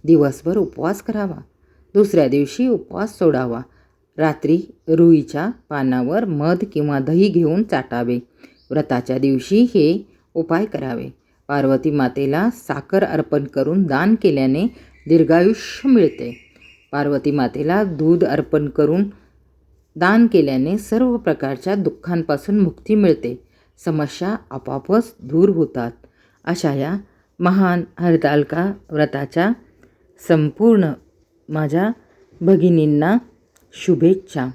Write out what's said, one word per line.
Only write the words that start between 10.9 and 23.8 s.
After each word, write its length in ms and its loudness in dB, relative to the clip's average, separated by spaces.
पार्वती 420 0
मातेला 680 -2
साखर 480 -2
अर्पण 400 -2
करून 420 -2
दान 280 2
केल्याने 520 0
दीर्घायुष्य 840 2
मिळते. 420 2
पार्वती 380 0
मातेला 540 0
दूध 400 2
अर्पण 440 -2
करून 400 0
दान 300 4
केल्याने 520 0
सर्व 380 -2
प्रकारच्या 580 -4
दुःखांपासून 840 -2
मुक्ती 340 0
मिळते. 420 2
समस्या 560 -4